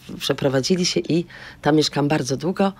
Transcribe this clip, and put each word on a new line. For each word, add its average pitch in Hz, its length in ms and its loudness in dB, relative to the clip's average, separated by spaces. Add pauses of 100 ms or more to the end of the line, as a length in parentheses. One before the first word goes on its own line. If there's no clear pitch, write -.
(120)
y, - 60 -10
przeprowadzili 143 680 0
się - 220 0
i 170 160 2 (380)
tam 151 140 4
mieszkam 147 320 2
bardzo 139 280 0
długo. 185 440 0